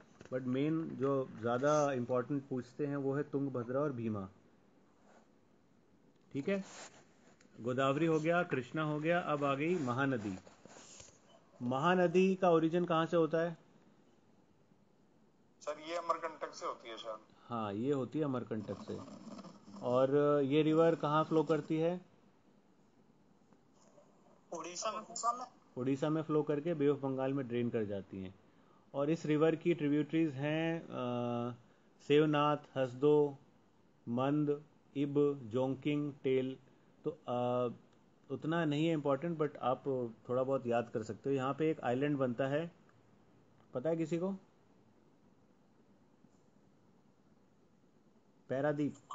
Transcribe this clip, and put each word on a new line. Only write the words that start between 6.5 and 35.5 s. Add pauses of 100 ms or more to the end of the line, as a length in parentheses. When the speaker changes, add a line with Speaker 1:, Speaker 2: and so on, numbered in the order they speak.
Speaker 1:
गोदावरी
हो
गया,
कृष्णा
हो
गया,
अब
आ
गई
महानदी। (1200)
महानदी
का
ओरिजिन
कहाँ
से
होता
है? (2000)
Speaker 2:
सर,
ये
अमरकंटक
से
होती
है
शायद। (320)
Speaker 1:
हाँ,
ये
होती
है
अमरकंटक
से। (840)
और (280)
ये
river
कहाँ
फ्लो
करती
है? (2500)
Speaker 3:
उड़ीसा
में,
उड़ीसा
में। (320)
Speaker 1:
उड़ीसा
में
फ्लो
करके
बे
ऑफ
बंगाल
में
drain
कर
जाती
हैं। (580)
और
इस
रिवर
की
tributaries
हैं,
अ, (520)
सेवनाथ, (200)
हसदो, (720)
मंद, (320)
इब,
जोंकिंग, (100)